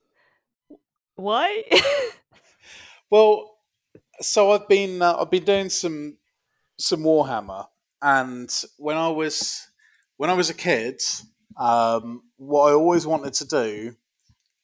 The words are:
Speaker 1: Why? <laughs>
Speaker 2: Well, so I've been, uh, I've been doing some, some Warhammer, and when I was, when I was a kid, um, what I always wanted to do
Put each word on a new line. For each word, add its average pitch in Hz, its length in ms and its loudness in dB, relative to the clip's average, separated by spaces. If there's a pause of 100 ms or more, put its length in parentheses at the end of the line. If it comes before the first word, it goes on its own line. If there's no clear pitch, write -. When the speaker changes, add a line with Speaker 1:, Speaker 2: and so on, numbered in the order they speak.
(1160)
Speaker 1:
Why? 311 540 -2
<laughs> 539 420 0 (960)
Speaker 2:
Well, 214 460 4 (640)
so 202 320 2
I've 208 160 0
been, 190 320 2
uh, 175 180 2
I've 165 120 -4
been 180 140 0
doing 196 260 0
some, 147 480 -6 (580)
some - 280 -4
Warhammer, 113 640 0 (340)
and 127 520 0 (220)
when 151 220 -4
I 165 100 0
was, 156 580 -6 (520)
when 151 100 -2
I 180 60 2
was 175 160 0
a - 40 -10
kid, 127 460 -2 (560)
um, 117 680 0 (120)
what 143 320 2
I 147 60 6
always 160 320 2
wanted 143 260 -4
to 143 140 -6
do 117 500 -4 (680)